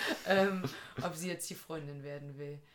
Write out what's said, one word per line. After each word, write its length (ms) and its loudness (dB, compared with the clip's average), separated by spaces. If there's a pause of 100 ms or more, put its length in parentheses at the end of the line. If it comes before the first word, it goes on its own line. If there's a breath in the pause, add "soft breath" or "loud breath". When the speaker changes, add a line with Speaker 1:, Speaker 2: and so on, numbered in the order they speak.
Speaker 1:
<laughs> 260 0
Speaker 2:
ähm, 360 6 (400 loud breath)
ob 120 0
sie 140 -4
jetzt 220 -4
die 60 -6
Freundin 460 -6
werden 360 -8
will. 200 -6 (160 soft breath)